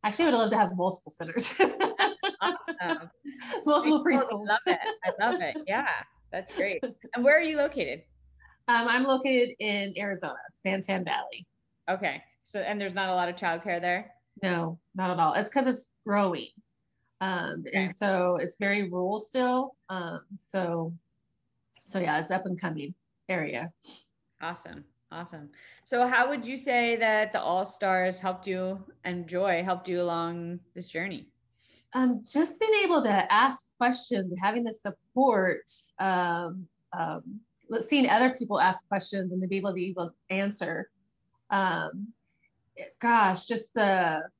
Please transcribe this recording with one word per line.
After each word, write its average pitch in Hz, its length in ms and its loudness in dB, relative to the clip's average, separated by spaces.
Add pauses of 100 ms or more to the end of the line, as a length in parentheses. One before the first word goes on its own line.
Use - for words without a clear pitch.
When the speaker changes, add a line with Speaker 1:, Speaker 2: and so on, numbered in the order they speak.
Speaker 1:
Actually, 214 220 2
I 294 60 6
would 240 80 4
love 214 100 2
to 226 80 2
have 185 180 2
multiple 180 340 -2
centers. 165 480 -2
<laughs> 453 60 8 (760)
Speaker 2:
Awesome. 320 680 -4 (560)
Speaker 1:
Multiple 302 400 4
Speaker 2:
I 349 60 4
Speaker 1:
preschools. 208 340 0
Speaker 2:
love 214 200 4
it. - 120 2 (260)
I 185 60 2 (100)
love 247 200 2
it. 156 160 -4 (100)
Yeah, 247 220 0 (420)
that's 185 240 -8
great. 190 260 -2 (180)
Speaker 1:
<laughs> - 160 -14
Speaker 2:
And 247 100 -2
where 294 120 8
are 330 40 6
you 311 160 0
located? 196 460 -2 (680)
Speaker 1:
Um, 240 180 4
I'm 247 180 4
located 262 540 4
in 202 400 -2
Arizona, 180 380 -6 (280)
Santan 190 400 -2
Valley. - 420 -6 (440)
Speaker 2:
Okay. 185 320 -2 (220)
So, 208 160 -8
and 208 200 -4
there's 190 140 -4
not 190 140 -2
a 185 60 0
lot 180 140 2
of 175 60 -6
childcare 175 460 -2
there? 180 320 -2 (300)
Speaker 1:
No, 170 360 -2 (160)
not 185 160 -2
at 180 80 0
all. 156 160 4
It's 208 140 0
'cause 254 180 2
it's - 240 -2 (160)
growing. 190 420 0 (720)
Um, 180 460 -4
Speaker 2:
Okay. 180 100 -4 (100)
Speaker 1:
and 185 100 -8
so 180 400 2
it's - 220 -4
very 202 320 0
rural 185 280 -2
still. 254 560 -2 (140)
Um, 170 320 -6 (160)
so, 170 560 -4 (920)
so 196 120 -4
yeah, 156 220 2
it's 160 100 -8
up 185 160 -2
and 180 140 -4
coming 160 340 -6 (340)
area. 165 440 -4 (680)
Speaker 2:
Awesome. 165 420 -12 (260)
Awesome. 160 380 -14 (380)
So 247 200 2
how 247 220 4
would 277 180 -4
you 262 100 -8
say 240 400 2
that 214 360 2
the - 80 0
All 185 240 0
Stars 185 560 0
helped 185 260 -4
you, 190 380 -4 (200)
and 175 220 -6
Joy 180 380 0
helped 185 240 -2
you 175 140 0
along 170 580 -4 (140)
this 180 160 -14
journey? 170 360 -6 (680)
Speaker 1:
Um, 254 280 2
just - 380 0
being 427 240 4
able 349 180 4
to 202 300 4
ask 254 460 4
questions, 226 640 0
having 220 220 0
the 226 100 -4
support, 208 880 2 (360)
um, 175 720 -2 (280)
um, 165 440 -8 (300)
le-, 226 120 -2
seeing 277 280 4
other 254 280 6
people 202 220 -2
ask 185 260 2
questions 190 460 -2
and 185 80 -2
to 185 80 -4
be 196 80 -2
able 190 160 -2
to 185 80 -4
even 175 300 -4 (180)
answer. 190 640 -4 (580)
Um, 185 600 0 (920)
gosh, 214 460 4
just 226 260 -4
the 185 480 2 (200)